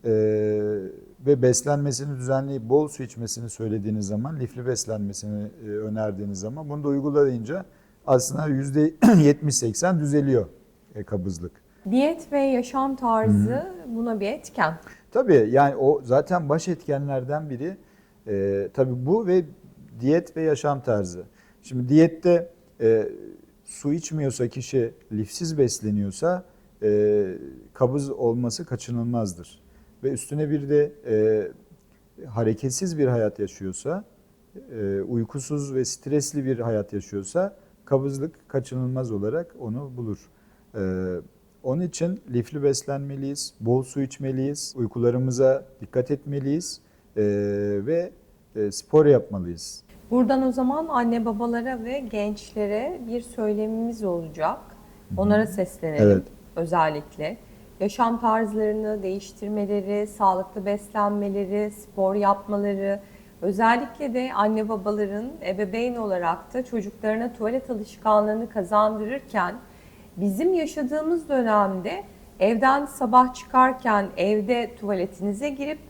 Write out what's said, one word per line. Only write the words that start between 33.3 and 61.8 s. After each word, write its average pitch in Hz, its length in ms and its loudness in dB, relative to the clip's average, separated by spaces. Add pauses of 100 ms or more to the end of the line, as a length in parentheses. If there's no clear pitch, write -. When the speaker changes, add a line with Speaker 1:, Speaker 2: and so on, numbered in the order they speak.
Speaker 1:
yaşıyorsa, 104 680 -6 (680)
e, 98 280 -2
uykusuz 135 720 -4
ve 131 100 0
stresli 143 600 -4
bir 131 140 0
hayat 110 340 -2
yaşıyorsa 104 640 -4 (280)
kabızlık 139 640 -2
kaçınılmaz 127 640 -4
olarak 117 480 -4
onu 127 360 -8
bulur. 113 340 -8 (440)
E, 107 60 -6 (840)
onun 135 180 -2
için 175 400 -4 (120)
lifli 120 300 -2
beslenmeliyiz, 139 960 -2
bol 120 220 2
su 131 180 -6
içmeliyiz, 135 760 -4
uykularımıza 127 880 2 (160)
dikkat - 300 -2
etmeliyiz, 143 720 -4 (360)
e, 107 60 2 (640)
ve, 165 240 -2 (460)
e, 104 160 0
spor 156 340 4
yapmalıyız. 95 760 2 (280)
Speaker 2:
Buradan 254 320 4
o 262 100 2
zaman 269 360 0
anne 233 360 0
babalara 233 600 -4
ve 254 140 -6
gençlere 214 1120 -4
bir 240 120 -4
söylemimiz 220 840 -4
olacak. 165 540 -2 (500)
Speaker 1:
Hı - 60 -8
hı. 185 60 -2
Speaker 2:
Onlara 208 260 4
seslenelim 170 600 0
Speaker 1:
Evet. 98 140 6 (340)
Speaker 2:
özellikle. 160 800 -2 (440)
Yaşam 226 400 0
tarzlarını 214 840 0
değiştirmeleri, 202 1040 -4
sağlıklı 190 600 0
beslenmeleri, 202 1040 -2
spor 196 440 -2